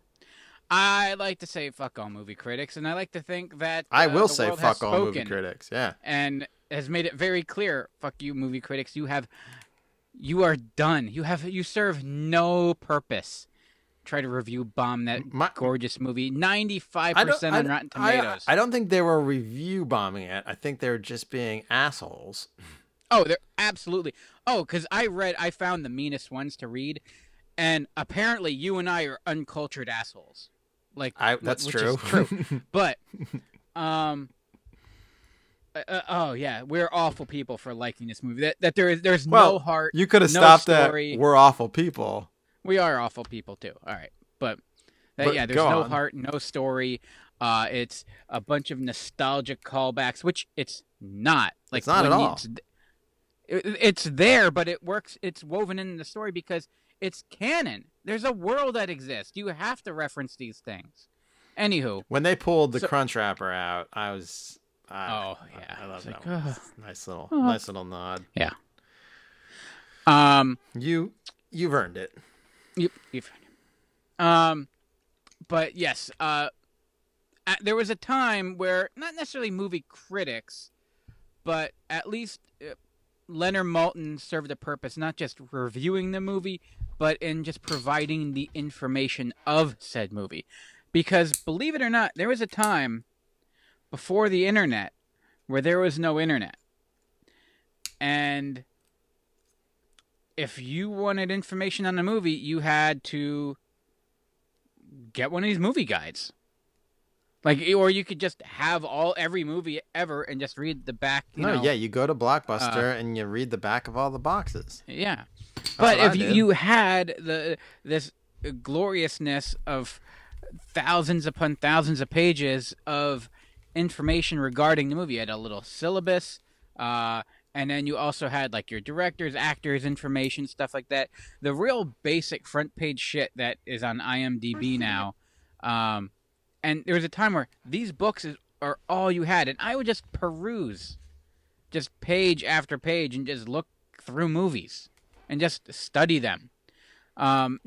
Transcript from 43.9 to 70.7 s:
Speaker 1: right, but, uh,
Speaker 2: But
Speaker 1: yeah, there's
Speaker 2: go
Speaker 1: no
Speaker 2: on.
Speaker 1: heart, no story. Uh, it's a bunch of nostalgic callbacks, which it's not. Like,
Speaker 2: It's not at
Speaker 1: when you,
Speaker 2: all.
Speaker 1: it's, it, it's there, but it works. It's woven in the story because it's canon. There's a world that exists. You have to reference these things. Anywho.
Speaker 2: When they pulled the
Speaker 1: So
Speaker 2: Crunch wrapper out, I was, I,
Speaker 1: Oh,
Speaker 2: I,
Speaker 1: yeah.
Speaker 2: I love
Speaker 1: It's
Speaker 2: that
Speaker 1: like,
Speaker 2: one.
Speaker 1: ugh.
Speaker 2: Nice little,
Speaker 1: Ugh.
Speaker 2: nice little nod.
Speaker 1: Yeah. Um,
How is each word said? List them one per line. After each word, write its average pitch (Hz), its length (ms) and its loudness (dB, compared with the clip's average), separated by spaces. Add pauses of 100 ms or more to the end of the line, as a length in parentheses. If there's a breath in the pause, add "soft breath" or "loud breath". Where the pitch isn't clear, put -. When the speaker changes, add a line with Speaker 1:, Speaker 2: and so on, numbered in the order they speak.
Speaker 1:
right, 80 160 -12 (300)
but, 117 180 -2 (600)
uh, 139 60 0
Speaker 2:
But 147 100 6
Speaker 1:
yeah, 131 120 2
there's 123 100 -2
Speaker 2:
go 156 140 6
Speaker 1:
no 160 120 6
Speaker 2:
on. 147 80 -4
Speaker 1:
heart, 143 240 0
no 139 240 -6
story. 131 600 -2 (400 soft breath)
Uh, 113 300 2
it's 120 340 -6 (240 soft breath)
a 117 120 -4
bunch 143 320 -2
of 131 80 -8
nostalgic 131 800 -4
callbacks, 131 640 -2
which - 320 -2
it's - 260 -8 (180)
not. 107 520 0 (180)
Like, 127 100 -4
Speaker 2:
It's - 60 -8
not 175 200 4
at 139 40 4
Speaker 1:
when 170 100 6
you, - 60 4
Speaker 2:
all. - 60 -2
Speaker 1:
it's, - 140 -10 (1000)
it, 185 340 -4
it's 208 240 2
there, 185 460 6
but 165 160 0
it 175 160 -6
works. 196 400 -8
It's 180 220 -10
woven 190 340 -4
in 190 200 -10
the 156 60 -14
story 214 280 -10
because 170 340 -8 (340)
it's 185 300 -8
canon. 233 540 -4 (220)
There's 214 180 -4
a 262 80 0
world 240 440 -2
that 202 120 -2
exists. 131 480 -10
You 202 120 -8
have 190 340 -6
to 196 100 -12
reference 147 440 -8
these 113 240 -14
things. - 480 -16 (500)
Anywho. 143 500 0
Speaker 2:
When 135 140 0
they 180 140 4
pulled 160 360 4
the 123 80 -2
Speaker 1:
So 185 80 -2
Speaker 2:
Crunch 139 280 0
wrapper 98 360 0
out, 87 400 -4
I 104 200 -6
was, - 460 -14 (300)
I, 95 240 -8
Speaker 1:
Oh, 98 260 -6 (160)
Speaker 2:
I, - 40 -20
Speaker 1:
yeah. - 240 -16
Speaker 2:
I 98 40 -14
love 95 100 -12
Speaker 1:
It's 92 100 -16
Speaker 2:
that - 80 -12
Speaker 1:
like, - 120 -18
Speaker 2:
one. 175 80 -4 (120)
Speaker 1:
ugh. 131 140 -8 (260)
Speaker 2:
Nice 104 220 -16
little, 87 240 -12
Speaker 1:
Ugh. 311 120 0
Speaker 2:
nice 117 240 0
little 95 160 -10
nod. 90 400 -10 (100)
Speaker 1:
Yeah. 82 160 0 (1600 soft breath)
Um, 143 520 8 (160)